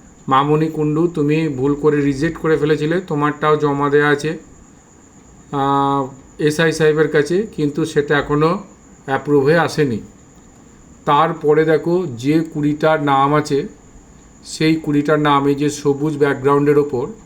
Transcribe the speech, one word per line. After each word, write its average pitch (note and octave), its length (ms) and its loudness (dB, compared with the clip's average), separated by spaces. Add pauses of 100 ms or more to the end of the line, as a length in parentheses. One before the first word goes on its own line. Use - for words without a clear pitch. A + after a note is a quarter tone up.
(280)
মামনি D3 400 2
কুণ্ডু, D#3 400 0
তুমি D#3 400 0
ভুল C#3 260 -2
করে D3 260 0
রিজেক্ট C#3+ 400 -2
করে D#3+ 160 0
ফেলেছিলে, D3+ 440 0
তোমারটাও D3+ 560 -2
জমা C#3+ 340 0
দেওয়া D3 180 2
আছে, D3 300 -2 (1120)
আহ, C#3 560 0 (300)
এসআই D3+ 340 2
সাহেবের D3+ 360 2
কাছে, D#3+ 380 0 (100)
কিন্তু D3+ 280 -2
সেটা D3 340 0
এখনও D3+ 400 0 (480)
অ্যাপ্রুভ C#3 380 0
হয়ে D#3 140 4
আসেনি। C#3 400 -2 (1080)
তারপরে D#3 600 2
দেখো, E3 420 0 (100)
যে D3 360 0
কুড়িটা D3+ 460 0
নাম C#3 360 2
আছে, D3 340 -2 (760)
সেই D#3+ 320 0
কুড়িটা D3+ 400 0
নাম, D3 300 2
এই C#3+ 80 2
যে D3 160 -2
সবুজ D3 460 -2
ব্যাকগ্রাউন্ডের C#3+ 600 2
ওপর, C#3+ 280 0 (200)